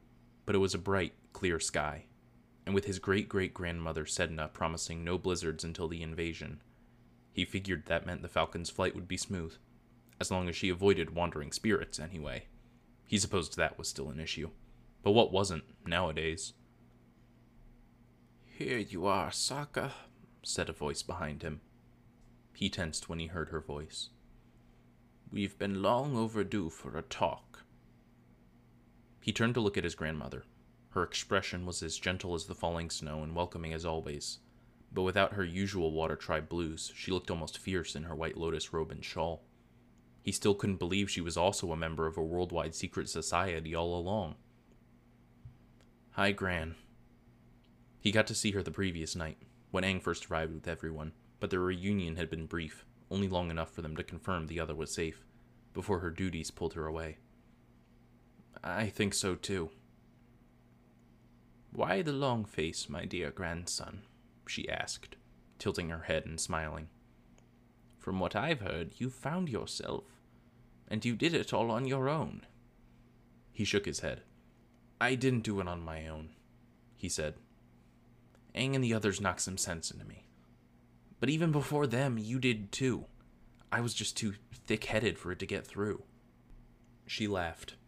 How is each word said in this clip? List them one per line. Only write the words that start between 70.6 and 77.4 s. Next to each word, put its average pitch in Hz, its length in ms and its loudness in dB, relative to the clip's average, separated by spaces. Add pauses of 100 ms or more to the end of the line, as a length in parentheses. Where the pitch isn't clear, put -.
and 107 160 -2
you 120 120 2
did 160 180 4
it - 200 2
all 113 160 4
on 120 160 2
your 135 240 2
own." 143 360 -2 (1080)
He 107 140 0
shook 101 200 2
his 76 140 -4
head. 67 240 -4 (760)
"I 123 160 4
didn't 127 260 4
do 107 180 0
it 90 80 0
on 87 160 -4
my 80 240 -6
own," 78 280 -10 (600)
he 92 140 -4
said. 76 280 -2 (1160)